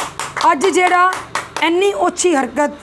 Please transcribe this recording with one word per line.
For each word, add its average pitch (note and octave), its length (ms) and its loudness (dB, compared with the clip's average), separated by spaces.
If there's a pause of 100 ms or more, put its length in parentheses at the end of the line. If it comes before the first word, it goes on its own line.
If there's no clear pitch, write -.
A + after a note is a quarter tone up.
(520)
ਅੱਜ C#4 160 0
ਜਿਹੜਾ F4+ 440 2 (520)
ਇੰਨੀ F4+ 300 2
ਓਛੀ F4+ 420 0
ਹਰਕਤ, C#4+ 360 0 (100)